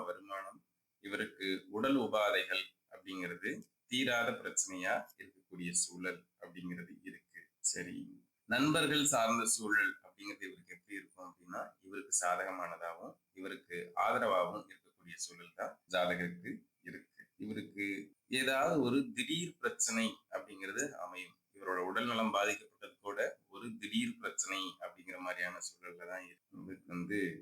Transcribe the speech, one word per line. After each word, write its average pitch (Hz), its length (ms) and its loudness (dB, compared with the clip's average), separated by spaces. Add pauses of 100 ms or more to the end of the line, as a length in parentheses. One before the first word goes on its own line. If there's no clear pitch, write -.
வருமானம், 98 540 -8 (440)
இவருக்கு 101 440 -4 (220)
உடல் 131 280 4
உபாதைகள் 101 680 4 (260)
அப்படிங்கிறது 92 600 -4 (420)
தீராத 123 400 4
பிரச்சனையா 95 640 -2 (240)
இருக்கக்கூடிய - 540 -10
சூழல் 87 480 -2 (200)
அப்படிங்கிறது 87 540 -10 (100)
இருக்கு. - 380 -16 (180)
சரி, - 380 -2 (520)
நண்பர்கள் 147 560 4
சார்ந்த 113 400 6
சூழல் 101 460 4 (120)
அப்படிங்கிறது 98 440 -10
இவருக்கு 90 280 -14
எப்படி 98 240 -10
இருக்கும் 92 300 -16
அப்படின்னா, 90 320 -10 (200)
இவருக்கு 95 380 -4
சாதகமானதாகவும் 90 960 0 (180)
இவருக்கு 95 440 -8 (180)
ஆதரவாகவும் 98 720 4
இருக்கக்கூடிய - 480 -20
சூழல் 87 440 -12
தான் 120 140 -4 (140)
ஜாதகருக்கு 90 640 2 (300)
இருக்கு. - 420 -18 (140)
இவருக்கு 101 480 -6 (440)
ஏதாவது 135 520 4
ஒரு 123 160 4 (160)
திடீர் 160 460 -2
பிரச்சனை 113 480 0 (240)
அப்படிங்கிறது 101 520 -6 (120)
அமையும். 90 400 -10 (180)
இவரோட 92 260 0
உடல் 98 300 0
நலம் 110 240 2
பாதிக்கப்பட்டது 101 680 0
கூட 101 180 -6 (280)
ஒரு 101 200 -12 (100)
திடீர் 113 400 -2
பிரச்சனை 95 420 -4 (200)
அப்படிங்கிற 90 380 -12
மாதிரியான 90 420 -6
சூழல்ல 87 480 -12
தான் 92 180 -8
இருக்கு. 90 320 -20
இவருக்கு 92 300 -12
வந்து, 90 320 -2 (220)